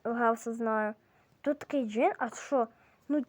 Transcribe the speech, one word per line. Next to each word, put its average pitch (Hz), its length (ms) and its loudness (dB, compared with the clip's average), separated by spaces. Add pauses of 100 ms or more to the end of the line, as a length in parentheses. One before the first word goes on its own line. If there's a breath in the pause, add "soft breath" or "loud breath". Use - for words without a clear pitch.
гавса 233 480 0
знаю. 220 420 0 (460 soft breath)
Тут 285 180 -2
такий 269 280 -2
джин, 240 320 2
а 247 120 -2
що? 240 380 0 (400 soft breath)
Ну, 285 200 2